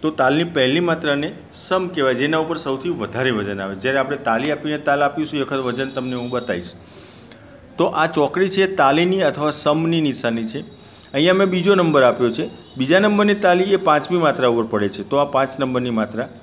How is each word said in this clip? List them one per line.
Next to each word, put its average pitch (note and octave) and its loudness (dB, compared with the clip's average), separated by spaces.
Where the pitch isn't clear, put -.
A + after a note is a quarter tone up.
તો D3+ 0
તાલની C#3+ 2
પહેલી D3+ 0
માત્રાને D#3+ -2
સમ F#3 -2
કહેવાય, C#3+ 0
જેના C#3+ 0
ઉપર D#3+ -2
સૌથી C3+ -4
વધારે B2+ -2
વજન G2+ -4
આવે. G2 -6
જ્યારે B2+ -2
આપણે C3+ -2
તાલી A#2+ -2
આપીને D3 -4
તાલ C#3+ 0
આપીશું D3 -2
એ - 0
વખત C3+ -4
વજન C3 -4
તમને B2+ -6
હું B2 -8
બતાવીશ. A2+ -6
તો E3 2
આ D#3 0
ચોકડી E3 0
છે F#3+ 0
તાલીની E3+ 4
અથવા D3 0
સમની D#3+ 0
નિશાની A#2 -2
છે. C#3 -8
અહીંયા D#3+ 4
મેં G3 4
બીજો F#3 2
નંબર D#3+ 4
આપ્યો A#2+ 4
છે, A2+ -6
બીજા C#3 4
નંબરની G#3 4
તાલી F#3 4
એ G3 2
પાંચમી D#3+ 2
માત્રા C#3 2
ઉપર A#2 0
પડે G#2 -2
છે, G2+ -10
તો C#3 -2
આ C#3+ 2
પાંચ C3+ -2
નંબરની B2+ -2
માત્રા A2 -4